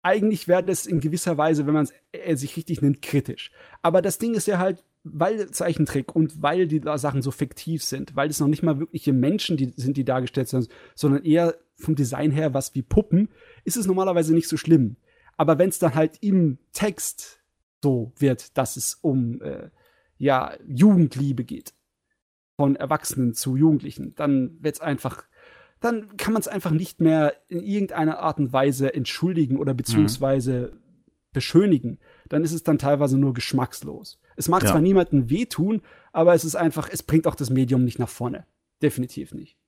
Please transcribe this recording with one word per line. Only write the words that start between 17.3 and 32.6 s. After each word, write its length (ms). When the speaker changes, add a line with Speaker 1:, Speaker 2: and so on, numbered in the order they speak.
Speaker 1:
so 340
wird, 400
dass 200
es 180
um, 480
äh, 260
ja, 380
Jugendliebe 800
geht, 300
von 180
Erwachsenen 580
zu 220
Jugendlichen, 580
dann 480
wird's 180
einfach, 440
dann 360
kann 160
man's 160
einfach 220
nicht 300
mehr 340
in 120
irgendeiner 600
Art 180
und 160
Weise 400
entschuldigen 640
oder 160
Speaker 2:
Mhm. 40
Speaker 1:
beziehungsweise 960
beschönigen. 640
Dann 160
ist 80
es 100